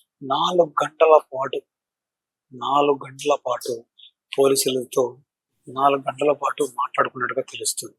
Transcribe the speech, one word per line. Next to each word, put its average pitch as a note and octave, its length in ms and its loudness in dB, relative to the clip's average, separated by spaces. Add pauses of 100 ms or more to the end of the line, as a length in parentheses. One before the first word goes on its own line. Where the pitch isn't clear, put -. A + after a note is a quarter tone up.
(240)
నాలుగు D#3 500 0 (100)
గంటల D#3 360 6 (140)
పాటు, C3 280 -6 (920)
నాలుగు C3+ 540 0
గంటల C#3 300 -2 (100)
పాటు A#2+ 360 -6 (560)
పోలీసులతో, C3 800 0 (520)
నాలుగు C#3 300 2
గంటల C3+ 320 -2
పాటు C#3 320 -2
మాట్లాడుకున్నట్టుగా B2+ 800 -4
తెలుస్తుంది. - 580 -10